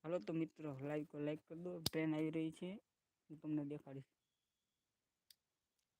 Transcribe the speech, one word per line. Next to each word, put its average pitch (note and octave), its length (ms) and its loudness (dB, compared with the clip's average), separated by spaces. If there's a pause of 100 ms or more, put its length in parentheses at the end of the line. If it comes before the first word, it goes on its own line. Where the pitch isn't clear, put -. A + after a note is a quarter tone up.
હાલો E3+ 160 4
તો F#3 140 -2
મિત્રો, D#3 460 0
લાઈક, D3 360 0
લાઈક D3 280 0
કરી E3 200 -10
દો. F3+ 180 -4
ટ્રેન D#3 340 4
આવી D#3 140 4
રહી D#3+ 220 0
છે, F#3 300 -8 (480)
હું D3+ 80 -12
તમને D3+ 280 0
દેખાડીશ. C#3+ 380 -6 (2000)